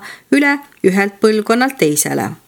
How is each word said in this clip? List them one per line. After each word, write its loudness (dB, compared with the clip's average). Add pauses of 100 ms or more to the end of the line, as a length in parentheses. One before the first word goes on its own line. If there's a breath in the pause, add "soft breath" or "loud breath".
(320 loud breath)
üle 2 (260)
ühelt 0
põlvkonnalt 0
teisele. -2 (160)